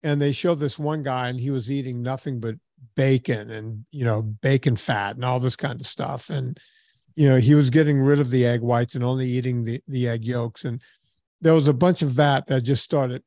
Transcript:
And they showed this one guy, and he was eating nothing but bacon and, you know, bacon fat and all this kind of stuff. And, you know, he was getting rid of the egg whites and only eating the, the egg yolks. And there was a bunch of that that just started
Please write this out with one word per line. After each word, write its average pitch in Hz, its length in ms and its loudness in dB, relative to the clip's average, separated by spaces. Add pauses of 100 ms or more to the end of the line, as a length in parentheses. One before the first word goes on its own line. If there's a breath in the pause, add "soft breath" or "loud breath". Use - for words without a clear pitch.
And 147 180 0
they 143 100 2
showed 170 280 0
this 143 200 -4
one 151 240 -4
guy, 127 240 -4
and 123 120 -6
he 123 100 -4
was 127 200 -4
eating 131 320 -6
nothing 131 380 -6
but 113 160 -6 (400)
bacon 127 540 0
and, 110 420 -10
you 135 140 -4
know, 110 160 2
bacon 120 560 0
fat 104 380 -2
and 123 100 -6
all 127 160 0
this 127 160 -2
kind 127 240 -6
of 127 60 -10
stuff. 131 420 -8
And, 131 280 -6 (580 soft breath)
you 147 120 4
know, 131 100 6
he 127 180 6
was 143 140 4
getting 147 300 4
rid 143 220 4
of 131 80 -2
the 123 160 2
egg 120 160 0
whites 120 340 0
and 123 80 -4
only 127 240 -2
eating 123 380 -2
the, 117 240 -6
the 127 180 -2
egg 117 160 -4
yolks. 117 400 -6
And - 180 -6 (600 soft breath)
there 160 140 6
was 147 120 4
a 147 60 4
bunch 175 280 2
of 135 140 -2
that 139 300 2
that 131 160 0
just 123 220 0
started 127 440 -2